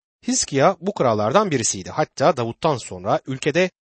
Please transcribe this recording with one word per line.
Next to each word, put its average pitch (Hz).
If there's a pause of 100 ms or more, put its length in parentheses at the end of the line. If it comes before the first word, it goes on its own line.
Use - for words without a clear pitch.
(280)
Hizkiya 180
bu 190
krallardan 127
birisiydi. 104
Hatta 151
Davut'tan 123
sonra 104
ülkede 151 (180)